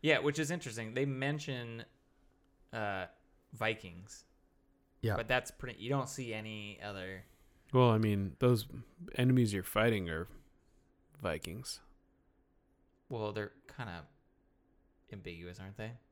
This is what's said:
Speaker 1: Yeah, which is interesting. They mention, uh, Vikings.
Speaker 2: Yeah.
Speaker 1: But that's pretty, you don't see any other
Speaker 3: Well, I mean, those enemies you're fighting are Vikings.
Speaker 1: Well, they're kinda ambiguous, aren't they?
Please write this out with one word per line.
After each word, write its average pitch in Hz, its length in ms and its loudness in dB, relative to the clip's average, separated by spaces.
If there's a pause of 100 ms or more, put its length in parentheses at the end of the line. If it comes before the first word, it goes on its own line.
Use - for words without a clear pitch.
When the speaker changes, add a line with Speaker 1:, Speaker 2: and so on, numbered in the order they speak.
Speaker 1:
Yeah, 147 160 6
which 147 200 2
is 151 120 0
interesting. 117 440 -4
They 135 120 2
mention, 131 760 -2 (880)
uh, 101 340 -2 (480)
Vikings. 107 720 -4 (760)
Speaker 2:
Yeah. 110 160 0
Speaker 1:
But 113 120 -2
that's 127 220 2
pretty, - 300 -12
you 113 80 -6
don't 139 200 0
see 120 260 -6
any 107 480 -8
other 95 420 -8 (480)
Speaker 3:
Well, 127 180 10
I 110 80 6
mean, 101 420 2
those 123 260 6 (500)
enemies 123 380 6
you're 92 80 0
fighting 107 480 2
are 80 180 -4 (920)
Vikings. 87 580 -4 (1300)
Speaker 1:
Well, 107 240 -2
they're 104 200 -4 (240)
kinda 87 280 -8 (1080)
ambiguous, 87 480 -10
aren't 98 160 -12
they? 110 160 -8 (180)